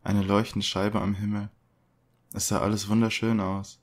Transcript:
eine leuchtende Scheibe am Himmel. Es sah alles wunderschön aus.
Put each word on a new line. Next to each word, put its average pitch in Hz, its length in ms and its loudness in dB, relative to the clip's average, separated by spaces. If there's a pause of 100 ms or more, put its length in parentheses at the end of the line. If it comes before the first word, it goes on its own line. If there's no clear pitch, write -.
eine 101 200 2
leuchtende 101 420 2
Scheibe 104 340 0
am 101 140 0
Himmel. 104 360 -4 (840)
Es 101 140 -4
sah 104 120 0
alles 101 300 -2
wunderschön 113 500 2
aus. 98 440 -6